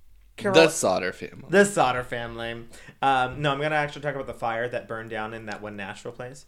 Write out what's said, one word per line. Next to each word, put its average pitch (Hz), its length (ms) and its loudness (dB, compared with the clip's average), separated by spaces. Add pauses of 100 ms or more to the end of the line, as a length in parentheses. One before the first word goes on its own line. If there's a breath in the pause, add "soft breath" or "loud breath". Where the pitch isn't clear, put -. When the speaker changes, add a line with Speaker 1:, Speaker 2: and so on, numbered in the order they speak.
(360)
Speaker 1:
Carol 98 180 0
Speaker 2:
The 160 140 10
Sodder 92 440 2
family. - 360 -12
Speaker 1:
The 196 160 8
Sodder 131 400 2
family. 117 600 -6 (380 loud breath)
Um, 131 400 2
no, 147 100 2
I'm 139 80 -2
gonna 151 140 0
actually 147 280 -2
talk 143 120 -2
about 135 120 -6
the 117 80 -8
fire 117 340 -2
that 117 200 -6
burned 110 220 -8
down 110 240 -6
in 110 120 -12
that 101 140 -8
one 104 160 -10
Nashville 101 360 -10
place. 123 360 -14